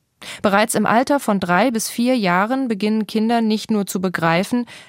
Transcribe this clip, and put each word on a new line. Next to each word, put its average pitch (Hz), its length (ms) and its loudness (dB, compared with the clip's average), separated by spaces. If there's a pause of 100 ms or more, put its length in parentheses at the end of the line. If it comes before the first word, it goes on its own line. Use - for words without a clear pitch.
(420)
Bereits 208 340 2
im 208 100 0
Alter 269 340 2
von 202 200 0
drei 185 320 2
bis 220 160 -4
vier 247 300 0
Jahren 214 500 0
beginnen 214 400 -2
Kinder 226 320 0
nicht 220 320 0
nur 208 140 0
zu 185 160 -4
begreifen, 180 640 0 (240)